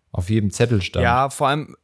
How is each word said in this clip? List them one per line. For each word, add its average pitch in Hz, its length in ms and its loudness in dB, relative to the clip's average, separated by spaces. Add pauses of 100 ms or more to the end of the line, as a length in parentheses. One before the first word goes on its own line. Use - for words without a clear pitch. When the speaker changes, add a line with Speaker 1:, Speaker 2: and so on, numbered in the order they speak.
(100)
Speaker 1:
auf 90 200 -4
jedem 104 200 2
Zettel 117 320 2
stand. 87 220 -2
Speaker 2:
Ja, 127 260 2
vor 143 180 -2
allem, 147 360 -4